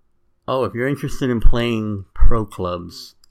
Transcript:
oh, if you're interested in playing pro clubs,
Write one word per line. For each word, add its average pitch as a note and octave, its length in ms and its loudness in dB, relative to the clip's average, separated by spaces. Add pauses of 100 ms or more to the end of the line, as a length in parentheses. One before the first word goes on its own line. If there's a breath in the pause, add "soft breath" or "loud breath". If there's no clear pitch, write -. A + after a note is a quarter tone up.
(460)
oh, B2+ 180 -4
if G2 100 -8
you're A#2+ 140 -6
interested C#3 420 -6
in A#2 100 -4
playing A2 640 0 (100)
pro A2+ 320 6
clubs, F2 680 -12 (160)